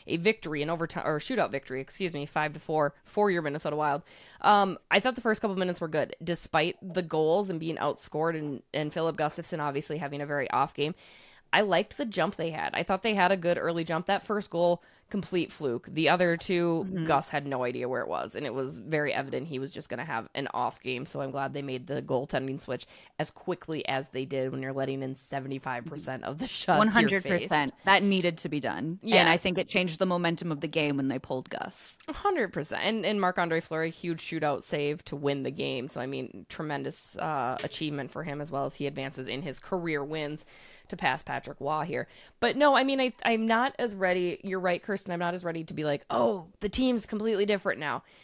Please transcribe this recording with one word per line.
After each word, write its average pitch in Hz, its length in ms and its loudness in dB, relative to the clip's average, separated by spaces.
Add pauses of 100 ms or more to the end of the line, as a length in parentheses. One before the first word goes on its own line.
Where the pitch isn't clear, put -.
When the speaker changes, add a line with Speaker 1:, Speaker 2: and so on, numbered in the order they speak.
Speaker 1:
a 165 100 0
victory, 170 460 0
an 151 60 -2
overtime, 165 360 -2
or 151 140 0
shootout 170 320 0
victory, 131 280 -6
excuse 165 340 -6
me, 147 120 -6
five 151 280 -2
to 151 60 -12
four 151 360 0 (100)
for 208 240 2
your 175 140 2
Minnesota 151 320 -2
Wild. 151 260 2 (400)
Um, 202 360 6 (120)
I 196 100 6
thought 247 160 0
the 240 60 -10
first 214 200 2
couple 196 160 0
minutes 180 220 0
were 170 80 -4
good, 156 360 0
despite 165 580 0
the 180 220 -2
goals 165 460 4
and 165 100 -2
being 160 180 -4
outscored 156 600 0
and, 147 260 -6 (100)
and 151 180 -2
Philip 160 240 0
Gustafsson 156 440 -2
obviously 147 400 -2
having 147 220 -4
a 143 40 -6
very 143 240 -2
off 139 240 2
game. 151 220 0 (580)
I 190 80 8
liked 185 360 2
the 285 80 -2
jump 190 320 0
they 165 140 -2
had. 110 220 -4
I - 100 0
thought 190 200 0
they 220 100 2
had 185 180 6
a 196 60 4
good 170 220 2
early 165 240 0
jump. 165 220 -2
That 190 200 0
first 202 240 -2
goal, 175 320 4 (280)
complete 180 420 -2
fluke. 123 400 -2
The 151 160 2
other 170 300 4
two, 170 500 0
Speaker 2:
Mm-hmm. 185 180 -2
Speaker 1:
Gus 147 220 2
had 143 180 -4
no 127 200 -2
idea 123 240 -2
where 123 100 -2
it - 80 -4
was, 69 280 -4
and 135 100 -4
it 113 80 -6
was 135 240 -6
very 147 360 -2
evident 135 360 -4
he 131 100 -6
was 135 100 -6
just 165 200 -12
gonna 120 160 -6
have 120 280 -6
an 139 200 -4
off 120 280 -4
game, 127 240 -6
so 143 140 -8
I'm 135 120 -4
glad 139 220 -4
they 143 80 -6
made 131 260 -8
the 135 140 -4
goaltending 135 600 -2
switch - 260 -6 (320)
as 156 120 -4
quickly - 540 -6
as 135 240 -4
they 131 140 -4
did 131 300 -2
when 131 80 -6
you're 135 100 -4
letting 135 320 -2
in 131 100 -4
seventy-five 131 720 -6
percent 135 360 -8
of 143 140 -6
the 240 100 -6
shots - 300 2
Speaker 2:
One 214 100 8
hundred 196 360 4
percent. 175 180 2
Speaker 1:
your - 80 -4
face. 147 220 2 (120)
Speaker 2:
That 196 200 8
needed 175 340 4
to - 100 -6
be 147 140 -2
done. 131 420 -2
Speaker 1:
Yeah. 220 140 6
Speaker 2:
And 180 100 10
I 165 80 8
think 180 220 0
it 180 100 2
changed 180 320 0
the 190 60 2
momentum 175 480 2
of 147 80 -6
the 165 80 -2
game 147 260 2
when 135 140 0
they 131 100 -2
pulled - 300 -6
Gus. - 480 -6 (100)
Speaker 1:
A 302 60 -6
hundred 330 400 0
percent. - 320 -2
And, 214 200 0
and 208 140 2
Marc-Andre 175 400 2
Fleury, 160 300 -2
huge 165 320 -6
shootout 156 420 -2
save 147 420 -2
to 143 120 -8
win 139 260 0
the 135 80 -4
game. 135 380 -4
So, - 100 -10
I 123 60 -4
mean, 131 420 -8
tremendous, 147 720 -6
uh, 135 480 -2
achievement 147 460 -4
for 147 120 -8
him 147 160 -6
as 147 140 -8
well 139 100 -2
as 139 120 -4
he 143 120 -4
advances 135 400 -8
in 131 140 -6
his 143 180 -6
career 170 460 -2
wins 151 400 -6 (420)
to - 100 -12
pass 143 260 0
Patrick 135 380 -6
Waugh 147 220 0
here. 139 240 -4 (320)
But 240 180 2
no, 285 180 8
I 262 80 6
mean, 269 180 2
I, 247 120 0 (100)
I'm 226 220 4
not 226 340 2
as 233 160 0
ready. 180 480 2
You're 190 160 -4
right, 180 220 0
Kirsten 208 240 -4
and 185 80 -6
I'm 170 60 -2
not 175 140 0
as 185 100 -6
ready 165 220 -4
to - 80 -12
be 156 100 -4
like, 147 260 0
"Oh, 202 380 2 (120)
the 208 100 -2
team's 247 360 2
completely 214 400 0
different 190 340 2
now." 139 240 -4 (200)